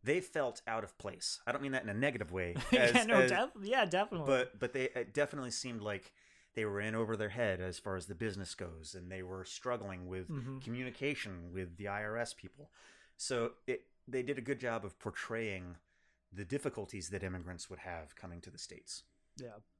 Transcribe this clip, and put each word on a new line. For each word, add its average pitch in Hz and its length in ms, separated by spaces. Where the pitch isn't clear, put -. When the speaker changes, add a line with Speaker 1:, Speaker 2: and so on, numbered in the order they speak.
Speaker 1:
They 160 180
felt 143 440
out 113 200
of - 120
place. - 480
I 117 60
don't 135 100
mean 139 120
that 131 100
in 110 60
a 101 40
negative 113 380
way, 90 320
Speaker 2:
<laughs> - 80
Yeah, - 120
Speaker 1:
as, 226 140
Speaker 2:
no, 226 140
Speaker 1:
as, - 100
Speaker 2:
def-, 220 200
yeah, 226 220
definitely. 180 420
Speaker 1:
but, 127 320
but 123 140
they, 131 120
it 117 180
definitely 143 380
seemed 117 300
like 104 320
they 113 120
were 101 140
in 110 160
over 110 220
their 107 120
head 101 300
as 92 200
far 95 180
as 85 80
the 95 100
business 98 400
goes, 80 400
and 90 160
they 92 120
were 92 200
struggling 101 640
with 92 220
Speaker 2:
Mm-hmm. 135 300
Speaker 1:
communication 123 960
with 90 220
the 101 140
I 104 140
R 107 140
S 117 160
people. - 380
So 117 360
it, 131 160
they 127 160
did 139 140
a 135 40
good 127 180
job 117 240
of 98 160
portraying 98 760
the 98 100
difficulties 101 680
that 95 120
immigrants 90 460
would 92 100
have 82 360
coming 87 260
to 90 80
the 151 80
States. - 460
Speaker 2:
Yeah. 113 220